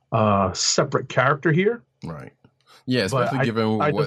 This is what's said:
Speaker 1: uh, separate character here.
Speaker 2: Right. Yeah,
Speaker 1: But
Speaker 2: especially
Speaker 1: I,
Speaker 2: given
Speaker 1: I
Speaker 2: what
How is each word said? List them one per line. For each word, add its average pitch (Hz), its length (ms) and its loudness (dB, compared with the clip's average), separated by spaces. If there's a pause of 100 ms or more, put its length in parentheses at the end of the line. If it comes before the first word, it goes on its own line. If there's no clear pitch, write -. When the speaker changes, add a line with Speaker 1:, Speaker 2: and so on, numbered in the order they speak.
(120)
Speaker 1:
uh, 101 400 2
separate - 560 -2
character 143 420 0
here. 202 320 0 (220)
Speaker 2:
Right. - 280 -14 (540)
Yeah, 120 240 0
Speaker 1:
But 123 140 0
Speaker 2:
especially 135 160 -2
Speaker 1:
I, 127 40 0
Speaker 2:
given 110 360 0
Speaker 1:
I 151 100 0
Speaker 2:
what 143 160 0